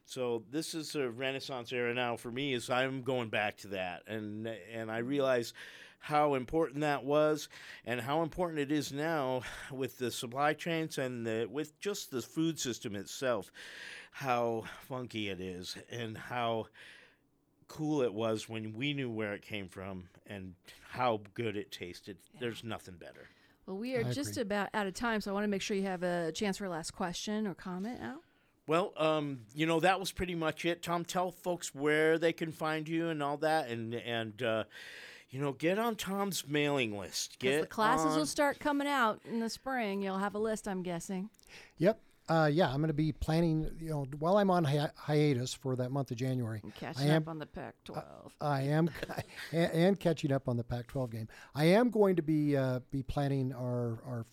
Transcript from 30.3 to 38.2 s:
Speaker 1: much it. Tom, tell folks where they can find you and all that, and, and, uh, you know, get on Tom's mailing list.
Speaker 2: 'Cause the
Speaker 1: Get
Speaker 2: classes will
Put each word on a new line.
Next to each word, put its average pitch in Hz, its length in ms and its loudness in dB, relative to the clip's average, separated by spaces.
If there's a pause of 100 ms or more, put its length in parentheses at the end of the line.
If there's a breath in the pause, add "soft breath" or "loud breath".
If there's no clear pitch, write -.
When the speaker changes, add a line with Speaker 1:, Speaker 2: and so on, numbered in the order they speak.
Speaker 1:
much 160 300 -2
it. 170 180 0
Tom, 170 220 0
tell 180 260 0
folks - 420 -4
where 151 460 6
they 165 140 4
can 165 180 -4
find 156 360 -2
you 165 200 0
and 156 160 0
all 143 140 0
that, 156 320 2
and, 117 260 -2
and, 113 480 -2
uh, 110 220 2 (640 loud breath)
you 131 120 -8
know, 143 120 -2
get 165 260 2
on 226 160 0
Tom's 196 520 -2
mailing 143 500 2
list. - 420 -6
Speaker 2:
'Cause 127 160 2
the 151 60 4
Speaker 1:
Get 190 80 -2
Speaker 2:
classes 311 440 4
will 311 80 4